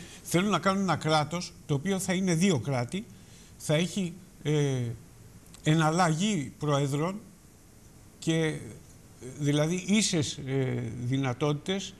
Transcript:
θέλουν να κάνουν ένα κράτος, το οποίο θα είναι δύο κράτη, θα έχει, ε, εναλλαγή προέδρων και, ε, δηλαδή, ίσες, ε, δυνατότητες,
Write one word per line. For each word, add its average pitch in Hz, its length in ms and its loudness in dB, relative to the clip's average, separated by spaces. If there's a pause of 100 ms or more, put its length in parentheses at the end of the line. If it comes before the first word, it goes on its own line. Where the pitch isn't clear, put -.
(220)
θέλουν 190 280 2
να 175 80 4
κάνουν 196 240 2
ένα 175 140 2
κράτος, 156 560 0 (140)
το 151 80 0
οποίο 185 240 0
θα 190 140 -2
είναι 185 220 2
δύο 170 240 4
κράτη, 131 460 -4 (520)
θα - 180 -2
έχει, 170 380 0 (300)
ε, 143 360 2 (840)
εναλλαγή 160 960 2
προέδρων 147 640 0 (960)
και, 160 260 0
ε, 151 140 -2 (800)
δηλαδή, 151 480 0
ίσες, 185 600 2
ε, 131 360 0 (220)
δυνατότητες, 147 960 -2